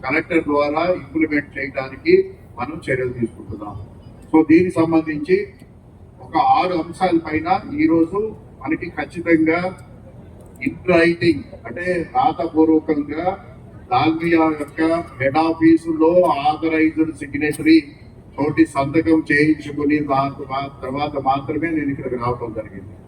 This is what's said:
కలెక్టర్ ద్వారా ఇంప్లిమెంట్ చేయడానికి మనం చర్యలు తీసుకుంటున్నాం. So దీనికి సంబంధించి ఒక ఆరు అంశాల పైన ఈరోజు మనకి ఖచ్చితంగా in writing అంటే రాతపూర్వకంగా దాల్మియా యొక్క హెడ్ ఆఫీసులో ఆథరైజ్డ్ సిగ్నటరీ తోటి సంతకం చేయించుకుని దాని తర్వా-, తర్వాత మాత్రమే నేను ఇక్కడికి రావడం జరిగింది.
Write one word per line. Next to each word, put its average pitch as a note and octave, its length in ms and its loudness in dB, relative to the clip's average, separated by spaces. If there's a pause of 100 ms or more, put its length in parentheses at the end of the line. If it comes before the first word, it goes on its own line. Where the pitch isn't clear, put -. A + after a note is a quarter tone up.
కలెక్టర్ D#3 460 0
ద్వారా D3 320 2 (180)
ఇంప్లిమెంట్ D3+ 560 -2
చేయడానికి C#3 580 -2 (440)
మనం D#3 180 -6 (100)
చర్యలు B2+ 320 -2
తీసుకుంటున్నాం. - 580 -8 (540)
So D#3 60 2 (140)
దీనికి E3+ 300 6
సంబంధించి D#3+ 560 0 (880)
ఒక - 120 -6 (220)
ఆరు F3+ 240 0
అంశాల E3+ 440 0
పైన D#3 220 -4 (340)
ఈరోజు E3 380 2 (420)
మనకి D#3+ 240 -4 (120)
ఖచ్చితంగా E3 640 0 (1040)
in - 80 -2 (160)
writing E3+ 480 2 (280)
అంటే - 200 -10 (300)
రాతపూర్వకంగా D#3+ 1120 0 (680)
దాల్మియా D#3+ 520 2 (180)
యొక్క C#3+ 180 -8 (400)
హెడ్ C3+ 180 0 (100)
ఆఫీసులో D#3+ 640 4 (380)
ఆథరైజ్డ్ D#3 720 0
సిగ్నటరీ D3+ 580 2 (580)
తోటి D3+ 280 2 (100)
సంతకం D#3 440 2 (120)
చేయించుకుని D3 680 0 (140)
దాని C3+ 280 0
తర్వా-, C#3 440 -8
తర్వాత C#3+ 320 -6 (140)
మాత్రమే D3+ 480 -2
నేను C#3+ 180 -2
ఇక్కడికి B2+ 300 -6
రావడం A#2+ 340 -6
జరిగింది. - 360 -14 (140)